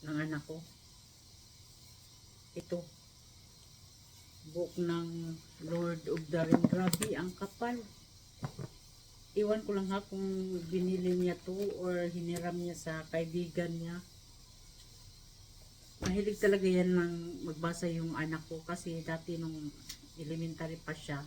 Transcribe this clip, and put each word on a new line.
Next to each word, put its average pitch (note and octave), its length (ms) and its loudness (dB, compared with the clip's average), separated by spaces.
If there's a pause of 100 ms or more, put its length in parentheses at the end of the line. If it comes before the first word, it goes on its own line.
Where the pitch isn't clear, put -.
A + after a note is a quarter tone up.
ng D3+ 160 -2
anak D#3 240 -2
ko? D#3+ 160 -8 (1900)
Ito. F3 240 -4 (1800)
Book E3+ 240 -2
ng E3+ 560 0 (320)
Lord E3+ 400 0
of D#3+ 240 0
the E3 160 4
Ring. E3+ 160 8
Grabe, F3 560 4
ang F3+ 160 -2
kapal. A#3+ 400 -2 (1600)
Iwan G#3+ 320 2
ko G3+ 80 0
lang F#3+ 160 2
ha G3 80 2
kung G3 240 -4 (480)
binili F3+ 480 4
niya F3+ 240 4
to F#3 160 -4 (240)
or F3 240 2
hiniram E3+ 480 -2
niya F3 240 -2
sa E3 140 -4 (180)
kaibigan E3+ 640 0
niya. E3 240 -4 (2000)
Mahilig G3+ 320 4
talaga G3 320 8
yan F3+ 240 8
ng F3 200 6 (360)
magbasa E3 400 0
yung E3 240 0
anak D#3+ 320 -2
ko D#3+ 160 -6
kasi E3+ 400 -4
dati E3 400 -4
nung D#3 320 -4 (480)
elementary D#3+ 560 -4
pa - 160 -6
siya C#3+ 320 -6